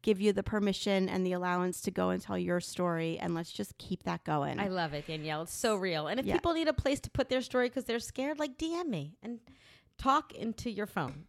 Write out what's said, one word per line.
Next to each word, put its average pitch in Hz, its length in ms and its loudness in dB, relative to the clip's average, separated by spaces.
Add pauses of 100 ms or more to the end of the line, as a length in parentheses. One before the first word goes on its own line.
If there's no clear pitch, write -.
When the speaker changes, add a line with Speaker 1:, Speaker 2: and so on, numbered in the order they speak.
Speaker 1:
give 202 180 4
you 208 120 6
the 196 100 2
permission 196 680 2
and 185 180 2
the 180 60 2
allowance 180 480 0
to 190 100 -2
go 185 200 2
and 185 120 0
tell 185 160 -4
your 175 220 2
story, 165 580 -2
and 175 160 -2
let's 165 180 -4
just - 260 -8
keep - 260 -6
that 170 200 -2
going. 156 140 0 (220)
Speaker 2:
I 202 80 0
love 170 260 -2
it, 147 120 -6
Danielle. 156 360 -4
It's 175 120 -8
so 220 200 2
real. 175 320 0
And 214 140 0
if - 60 -2
Speaker 1:
Yeah. 359 80 2
Speaker 2:
people 339 180 2
need 320 160 2
a 302 40 2
place - 280 0
to - 100 -10
put 262 180 0
their 254 120 2
story 247 280 0
'cause 247 160 -4
they're 233 140 -2
scared, 277 400 -4
like, 294 200 -4
D 320 160 -2
M 339 160 -2
me 156 320 -4
and 233 180 -8 (560)
talk 277 380 2
into 226 360 -4
your 208 160 -2
phone 147 420 -4